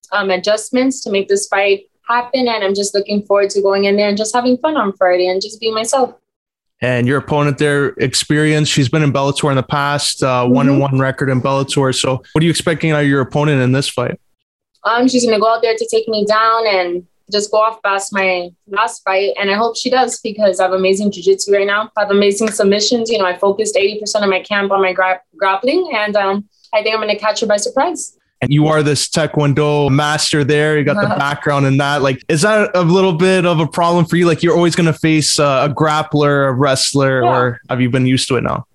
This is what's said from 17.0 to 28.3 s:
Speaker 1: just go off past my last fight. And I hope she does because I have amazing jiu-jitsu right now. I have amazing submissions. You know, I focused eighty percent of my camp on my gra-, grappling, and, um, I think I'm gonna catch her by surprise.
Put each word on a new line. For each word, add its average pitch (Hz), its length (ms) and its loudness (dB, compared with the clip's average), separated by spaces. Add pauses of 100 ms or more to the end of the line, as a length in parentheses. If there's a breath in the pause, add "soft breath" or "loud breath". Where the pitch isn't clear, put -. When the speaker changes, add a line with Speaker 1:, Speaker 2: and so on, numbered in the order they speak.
Speaker 1:
just 208 200 -4
go 214 80 2
off 214 240 0
past 196 280 -4
my 185 380 -2 (180)
last 214 360 -4
fight. 196 360 -2
And 196 120 -2
I - 20 -2
hope 226 240 -2
she 247 140 -6
does 254 300 0
because 202 380 -2
I 185 40 2
have 185 100 0
amazing 190 380 0
jiu-jitsu 190 420 0
right 202 140 2
now. 214 280 -2
I 214 60 0
have 202 80 -2
amazing 202 400 2
submissions. 208 600 0
You 214 80 0
know, 190 60 0
I 180 120 -2
focused 202 400 -2
eighty 208 220 0
percent 208 260 -2
of 196 60 2
my 185 80 0
camp 196 320 -4
on 196 100 2
my 185 100 2
gra-, 185 300 -2 (160)
grappling, 247 560 0
and, 208 240 -2
um, 196 320 -2 (240 soft breath)
I 214 80 0
think 220 140 -2
I'm 220 40 -4
gonna 208 160 -2
catch 208 260 -4
her 220 60 0
by 208 100 2
surprise. 294 600 -4 (260)